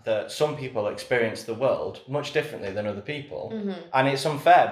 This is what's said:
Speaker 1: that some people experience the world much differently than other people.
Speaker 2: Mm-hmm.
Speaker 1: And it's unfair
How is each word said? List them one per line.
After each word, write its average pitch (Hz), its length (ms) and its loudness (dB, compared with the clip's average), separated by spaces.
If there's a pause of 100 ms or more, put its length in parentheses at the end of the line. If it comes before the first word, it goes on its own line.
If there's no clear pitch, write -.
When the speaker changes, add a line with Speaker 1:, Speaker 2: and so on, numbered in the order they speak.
Speaker 1:
that 110 280 -2
some 151 240 0
people 127 320 -4
experience 113 560 0
the 113 100 -6
world 104 540 -2
much 143 240 -4
differently 143 400 -2
than 104 140 -4
other 101 140 -4
people. 143 540 -10
Speaker 2:
Mm-hmm. 202 180 -4 (220)
Speaker 1:
And 135 140 6
it's 139 180 0
unfair 151 460 6